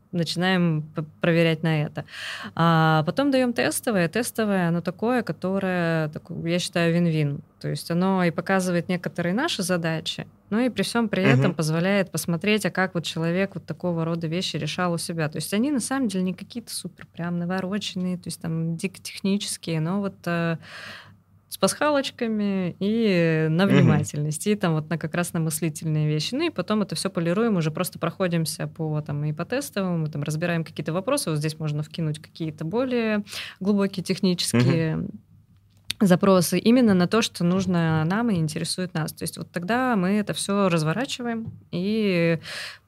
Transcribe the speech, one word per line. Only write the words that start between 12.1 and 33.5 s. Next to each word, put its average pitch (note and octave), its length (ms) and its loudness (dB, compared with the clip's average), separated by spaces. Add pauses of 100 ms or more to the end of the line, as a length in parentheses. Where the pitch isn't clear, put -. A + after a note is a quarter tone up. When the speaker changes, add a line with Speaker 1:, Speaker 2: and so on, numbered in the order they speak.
Speaker 1:
посмотреть, F#3 540 -2
а E3 40 2
как F#3 240 -2
вот E3 100 -2
человек F3 520 -2
вот D#3+ 100 -12
такого E3 400 -4
рода E3+ 220 -2
вещи E3+ 300 -4
решал E3+ 360 -2
у E3 40 -2
себя. E3 300 -4
То D3+ 100 -6
есть - 160 -4
они B3+ 180 2
на B3+ 80 0
самом C4 280 -2
деле F#3 160 -2
не F#3 100 -2
какие-то - 400 -12
супер - 380 -12
прям F3 260 -4
навороченные, F#3 800 -4
то F3 100 -12
есть - 140 -10
там E3 340 -2
дико - 260 -6
технические, G3 760 -4
но F3+ 200 0
вот, G3 160 -4 (100)
э, E3 320 0 (920)
с - 80 -12
пасхалочками G#3+ 1200 0
и F3 680 2
на F3+ 180 4
Speaker 2:
Мгм. D#3+ 400 6
Speaker 1:
внимательность, D3+ 400 -4
и G#3 80 2
там E3+ 180 0
вот D#3 160 -4
на, E3 80 -2
как D#3 160 -6
раз E3+ 200 -2
на E3+ 60 0
мыслительные D#3 680 -2
вещи. D3+ 280 -2
Ну E4+ 100 0
и D#4+ 40 0
потом G#3+ 320 -2
это F#3 140 -4
всё G3 140 -4
полируем, F#3 460 0
уже D#3 160 0
просто F3 260 -6
проходимся E3 720 -2
по, D#3 340 -4
там, D3 220 -6
и D3+ 100 -2
по E3+ 120 -8
тестовым, G3 560 -2
мы D3+ 80 -2
там D3 140 -6
разбираем E3 400 -2
какие-то D#3 280 -6
вопросы. A3 380 -2
Вот D#3 100 0
здесь D#3 200 -4
можно D3+ 220 -4
вкинуть D3+ 380 -4
какие-то D#3+ 460 -8
более A3+ 580 -2 (360)